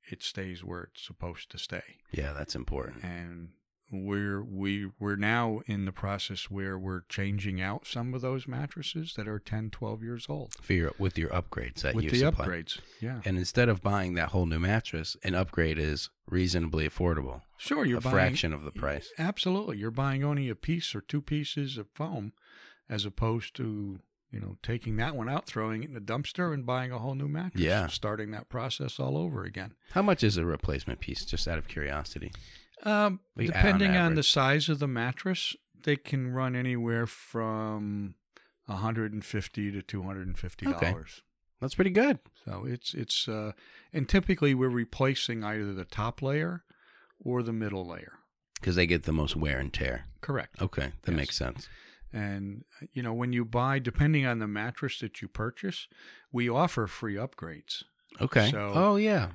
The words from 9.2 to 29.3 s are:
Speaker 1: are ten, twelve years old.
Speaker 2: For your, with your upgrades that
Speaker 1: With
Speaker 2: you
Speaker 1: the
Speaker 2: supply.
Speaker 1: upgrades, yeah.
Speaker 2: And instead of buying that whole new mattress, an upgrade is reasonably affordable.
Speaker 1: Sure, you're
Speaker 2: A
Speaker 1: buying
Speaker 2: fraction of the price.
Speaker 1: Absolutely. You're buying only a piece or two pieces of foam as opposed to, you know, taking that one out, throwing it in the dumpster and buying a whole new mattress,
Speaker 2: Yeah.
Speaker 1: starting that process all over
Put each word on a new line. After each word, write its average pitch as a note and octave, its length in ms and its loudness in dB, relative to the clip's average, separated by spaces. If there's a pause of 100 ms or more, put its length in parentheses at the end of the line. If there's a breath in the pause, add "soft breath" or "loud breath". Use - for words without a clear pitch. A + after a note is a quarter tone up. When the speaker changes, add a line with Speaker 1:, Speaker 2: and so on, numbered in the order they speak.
Speaker 1:
are G#2+ 120 -4
ten, G#2+ 300 -4
twelve A2 320 -6
years A#2 280 -8
old. D3 320 -6
Speaker 2:
For - 120 0
your, E2+ 240 4
with G2 200 0
your D#2+ 120 0
upgrades - 520 -4
that C#2 140 2
Speaker 1:
With A2 100 2
Speaker 2:
you D2+ 60 0
Speaker 1:
the A#2+ 80 4
Speaker 2:
supply. C#3+ 280 4
Speaker 1:
upgrades, E2+ 320 -4 (220)
yeah. A#2+ 220 -4
Speaker 2:
And F#2+ 140 2
instead A#2+ 320 4
of G2+ 140 4
buying F#2+ 320 2
that D#2+ 140 2
whole F#2 180 4
new D#2+ 120 2
mattress, F2+ 640 0
an F#2 120 0
upgrade E2 420 2
is D2+ 320 0 (180)
reasonably E2+ 640 2
affordable. D2 520 0 (160)
Speaker 1:
Sure, - 280 0
you're A#2+ 140 2
Speaker 2:
A - 20 -4
Speaker 1:
buying B2 140 2
Speaker 2:
fraction F2 380 4
of D2+ 100 -6
the D2 80 -8
price. C#2+ 380 -4 (100)
Speaker 1:
Absolutely. F#3 580 0
You're G#2+ 140 -4
buying C3+ 320 0
only C#3+ 260 2
a A2 60 -4
piece - 400 -2
or G2+ 60 -4
two D3 200 -2
pieces C#3+ 560 -2
of G#2 160 -10
foam D3 400 -6 (560 loud breath)
as G#2 160 -2
opposed A2+ 520 0
to, G#2 420 -4 (320)
you A2 80 -8
know, F#2+ 240 -8
taking A2+ 340 -2
that C#3 180 0
one A#2 140 -4
out, C#3+ 160 -2
throwing A2 380 -2
it D#3 60 -10
in C#3 40 -12
the A#2 80 -10
dumpster C#3+ 500 -2
and C#3 140 -4
buying B2+ 260 -2
a B2+ 60 -6
whole B2+ 180 -4
new C#3+ 140 -2
mattress, D#3+ 340 -2
Speaker 2:
Yeah. G2 240 4
Speaker 1:
starting G#2+ 440 -4
that - 180 -10
process B2 500 -4
all C3+ 180 0
over D#3 260 -2